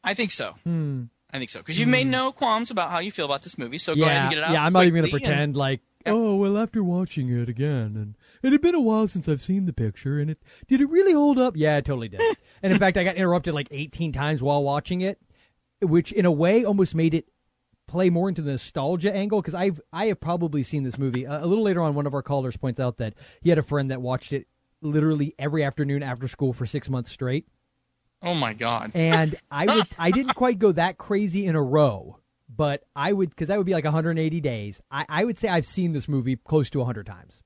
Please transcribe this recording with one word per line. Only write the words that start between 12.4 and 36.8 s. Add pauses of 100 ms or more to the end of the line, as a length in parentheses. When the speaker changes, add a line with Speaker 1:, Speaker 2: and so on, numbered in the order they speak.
Speaker 2:
And
in
fact,
I
got
interrupted,
like,
eighteen
times
while
watching
it, (600)
which
in
a
way
almost
made
it (580)
play
more
into
the
nostalgia
angle,
'cause
I've, (140)
I
have
probably
seen
this
movie.
A,
a
little
later
on,
one
of
our
callers
points
out
that (300)
he
had
a
friend
that
watched
it (340)
literally
every
afternoon
after
school
for
six
months
straight. (760)
Speaker 1:
Oh,
my
God.
Speaker 2:
And (160)
I
would,
Speaker 1:
<laughs>
Speaker 2:
I
didn't
quite
go
that
crazy
in
a
row, (300)
but (140)
I
would,
'cause
that
would
be,
like,
a
hundred
and
eighty
days. (100)
I,
I
would
say
I've
seen
this
movie
close
to